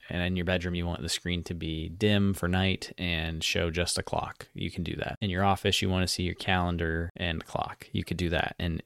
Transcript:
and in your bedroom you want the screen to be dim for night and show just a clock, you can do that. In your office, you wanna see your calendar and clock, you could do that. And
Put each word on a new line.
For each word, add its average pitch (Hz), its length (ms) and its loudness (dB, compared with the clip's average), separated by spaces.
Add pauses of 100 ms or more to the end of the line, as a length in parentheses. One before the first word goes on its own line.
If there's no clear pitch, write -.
(100)
and 85 100 -2
in 90 140 0
your 90 100 0
bedroom 87 300 0
you 87 100 0
want 85 180 -2
the 82 60 -4
screen 87 360 -2
to 92 100 -6
be 82 340 -4
dim 98 460 4
for 87 140 -2
night 92 500 2
and 80 440 -2
show 87 280 2
just 85 260 0
a - 60 -2
clock, - 500 -4
you - 160 -4
can 87 140 -6
do 80 140 -4
that. - 240 -4
In 104 100 0
your 92 140 2
office, 98 360 4
you 98 80 2
wanna 92 200 2
see - 160 0
your 85 100 0
calendar 85 840 0
and 85 300 -4
clock, - 460 -4
you 107 100 0
could - 140 -2
do 85 140 2
that. - 280 0
And 85 280 -2